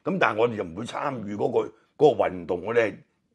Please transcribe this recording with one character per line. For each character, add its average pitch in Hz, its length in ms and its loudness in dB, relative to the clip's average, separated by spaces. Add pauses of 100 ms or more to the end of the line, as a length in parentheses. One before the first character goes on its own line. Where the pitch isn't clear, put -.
咁 180 160 -2
但 113 160 2
係 107 40 -4
我 120 100 4
哋 107 80 -6
就 104 60 -2
唔 82 120 -10
會 110 100 -8
參 131 400 -6
與 104 100 -6
嗰 131 160 0
個， - 540 0
嗰 127 100 6
個 98 80 2
運 87 220 -4
動， 90 200 -4
我 110 80 -4
哋 120 80 4
係， 98 140 0 (400)